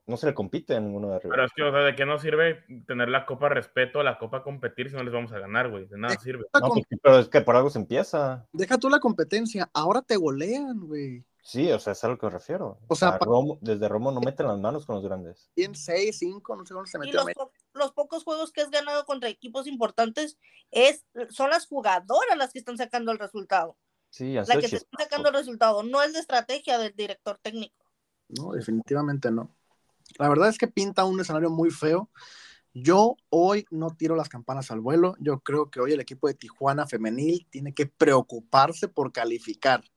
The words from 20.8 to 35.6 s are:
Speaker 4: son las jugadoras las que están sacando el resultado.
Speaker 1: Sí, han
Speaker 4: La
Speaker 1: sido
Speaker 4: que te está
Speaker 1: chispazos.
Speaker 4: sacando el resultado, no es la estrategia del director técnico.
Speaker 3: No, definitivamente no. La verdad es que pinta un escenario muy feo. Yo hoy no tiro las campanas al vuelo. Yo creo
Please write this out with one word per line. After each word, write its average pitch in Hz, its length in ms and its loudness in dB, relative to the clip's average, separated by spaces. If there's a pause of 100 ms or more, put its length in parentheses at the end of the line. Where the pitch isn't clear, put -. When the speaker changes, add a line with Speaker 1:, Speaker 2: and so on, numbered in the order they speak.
Speaker 4:
son 269 180 0
las 320 180 0
jugadoras 262 720 0
las 269 160 -2
que 262 60 -12
están 240 180 -12
sacando 233 340 -4
el 220 80 -4
resultado. 196 560 -2 (340)
Speaker 1:
Sí, 131 280 -6
han 101 100 -2
Speaker 4:
La 240 60 4
Speaker 1:
sido - 80 4
Speaker 4:
que 233 80 -2
te 220 80 -4
está - 100 -8
Speaker 1:
chispazos. - 180 -8
Speaker 4:
sacando 294 240 0
el 269 60 -2
resultado, 226 480 2
no 262 180 0
es 302 120 0
la 320 60 -4
estrategia 254 580 -2
del 214 180 -4
director 202 460 -8
técnico. 220 340 -10 (540)
Speaker 3:
No, - 240 -10
definitivamente 135 760 -2
no. 113 240 -4 (640)
La 143 120 2
verdad 156 180 6
es 220 100 2
que - 100 0
pinta 196 360 0
un 190 160 0
escenario 165 320 0
muy 165 180 2
feo. 160 400 0 (640)
Yo 185 440 6 (120)
hoy 190 400 4
no 160 220 -4
tiro 160 240 -2
las 156 140 -2
campanas 131 420 -8
al 110 80 -4
vuelo. 165 400 4
Yo 143 220 -2
creo 147 280 -2